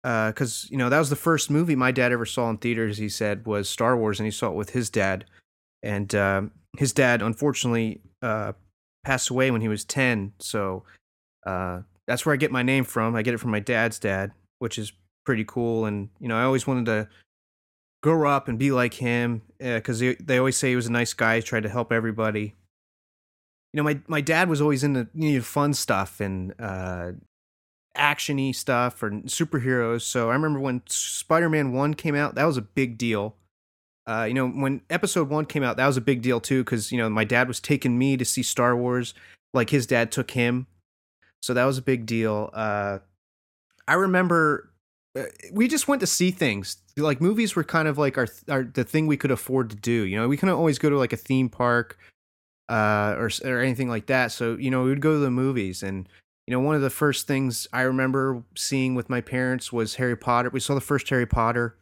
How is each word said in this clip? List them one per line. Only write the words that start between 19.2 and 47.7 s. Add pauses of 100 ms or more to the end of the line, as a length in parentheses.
uh,
'cause
they,
they
always
say
he
was
a
nice
guy,
he
tried
to
help
everybody. (1160)
You
know,
my,
my
dad
was
always
into,
you
know,
fun
stuff
and,
uh, (840)
action-y
stuff
or
superheroes,
so
I
remember
when
Spider-Man
one
came
out,
that
was
a
big
deal. (680)
Uh,
you
know,
when (100)
Episode
one
came
out,
that
was
a
big
deal
too,
'cause,
you
know,
my
dad
was
taking
me
to
see
Star
Wars (400)
like
his
dad
took
him, (760)
so
that
was
a
big
deal.
Uh, (880)
I
remember, (420)
uh, (260)
we
just
went
to
see
things. (180)
Like,
movies
were
kind